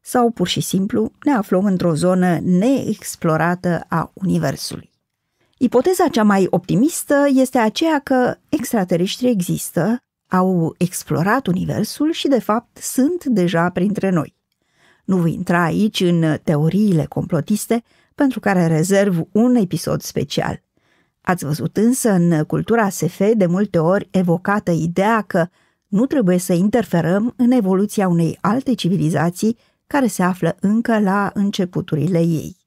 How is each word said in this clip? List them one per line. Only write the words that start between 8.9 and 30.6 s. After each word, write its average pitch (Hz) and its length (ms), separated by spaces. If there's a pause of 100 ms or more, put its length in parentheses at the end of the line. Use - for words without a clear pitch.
există, 175 680 (300)
au 185 480
explorat 175 680
universul 185 680
și, - 160
de 269 100
fapt, - 380
sunt 330 480
deja 180 460
printre 190 400
noi. - 260 (680)
Nu 185 120
voi 170 160
intra 175 300
aici 175 380
în 170 420
teoriile 165 600
complotiste, 208 800 (300)
pentru 262 260
care 180 260
rezerv 180 540 (120)
un 247 220
episod 180 480
special. - 600 (580)
Ați 180 240
văzut 151 320
însă 233 340
în 170 340
cultura 202 440
S - 180
F - 140 (140)
de 202 120
multe 180 320
ori 185 320
evocată 185 600
ideea 180 560
că 170 200 (420)
nu 208 180
trebuie 190 320
să 180 140
interferăm 196 840
în 240 140
evoluția 196 580
unei 170 320
alte 240 340
civilizații 175 840 (280)
care 277 200
se 190 160
află 180 380